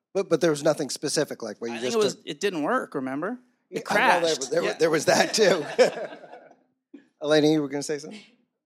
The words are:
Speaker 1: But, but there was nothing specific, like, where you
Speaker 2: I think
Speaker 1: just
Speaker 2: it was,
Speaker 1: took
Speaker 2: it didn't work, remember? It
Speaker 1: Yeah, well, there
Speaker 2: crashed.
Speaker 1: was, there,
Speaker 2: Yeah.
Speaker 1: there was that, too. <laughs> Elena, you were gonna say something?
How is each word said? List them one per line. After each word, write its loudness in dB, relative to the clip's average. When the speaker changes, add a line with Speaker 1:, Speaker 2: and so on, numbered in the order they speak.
Speaker 1:
But, -2
but 2
there 4
was -2
nothing 0
specific, -4
like, -10
where -8
you -8
Speaker 2:
I -8
think -2
Speaker 1:
just -2
Speaker 2:
it 2
was, 0
Speaker 1:
took -20
Speaker 2:
it -12
didn't -4
work, -4
remember? -6
It -6
Speaker 1:
Yeah, 0
well, 4
there -
Speaker 2:
crashed. 0
Speaker 1:
was, -8
there, 0
Speaker 2:
Yeah. -2
Speaker 1:
there 2
was 0
that, 4
too. 2
<laughs> -4
Elena, 4
you 4
were -4
gonna -6
say -6
something? -16